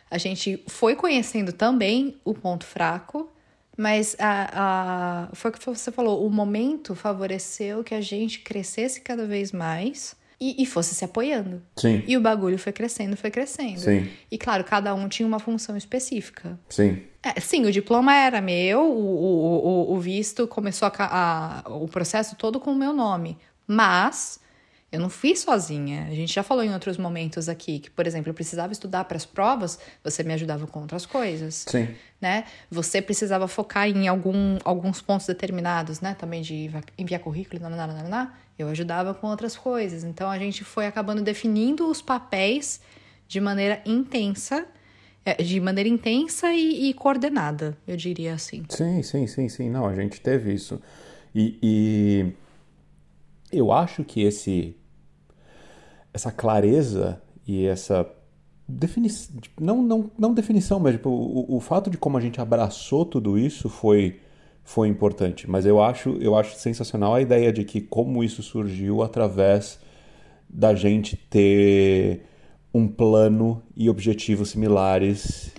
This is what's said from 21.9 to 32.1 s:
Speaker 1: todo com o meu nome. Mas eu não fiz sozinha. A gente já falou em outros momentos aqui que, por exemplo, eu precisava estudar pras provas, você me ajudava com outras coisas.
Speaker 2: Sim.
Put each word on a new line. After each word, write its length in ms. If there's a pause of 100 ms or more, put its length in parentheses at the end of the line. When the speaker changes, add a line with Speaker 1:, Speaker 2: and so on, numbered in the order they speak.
Speaker 1:
todo 240
com 120
o 40
meu 180
nome. 420 (300)
Mas 760 (520)
eu 80
não 100
fiz 300
sozinha. 720
A 20
gente 180
já 120
falou 200
em 80
outros 260
momentos 520
aqui 300
que, 100
por 160
exemplo, 240
eu 40
precisava 400
estudar 320
pras 200
provas, 540 (240)
você 180
me 120
ajudava 340
com 140
outras 240
coisas. 640
Speaker 2:
Sim. 200 (340)